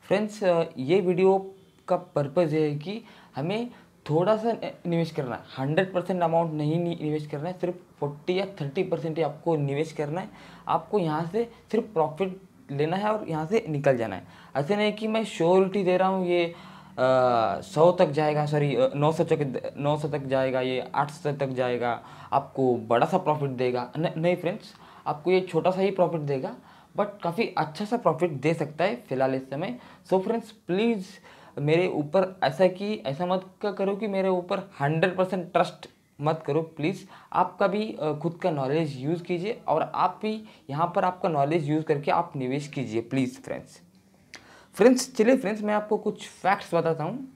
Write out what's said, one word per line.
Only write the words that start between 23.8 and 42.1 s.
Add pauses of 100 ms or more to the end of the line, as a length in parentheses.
न-,
नहीं
फ्रेंड्स, (320)
आपको
ये
छोटा
सा
ही
प्रॉफिट
देगा, (400)
but (160)
काफ़ी
अच्छा
सा
प्रॉफिट
दे
सकता
है
फ़िलहाल
इस
समय। (320)
So
फ्रेंड्स,
प्लीज़ (520)
मेरे
ऊपर
ऐसा
कि,
ऐसा
मत (180)
क-,
करो
कि
मेरे
ऊपर (100)
हंड्रेड
परसेंट
ट्रस्ट (320)
मत
करो
प्लीज़। (280)
आपका
भी,
अ,
खुद
का
नॉलेज
यूज़
कीजिए
और
आप
भी (260)
यहाँ
पर
आपका
नॉलेज
यूज़
करके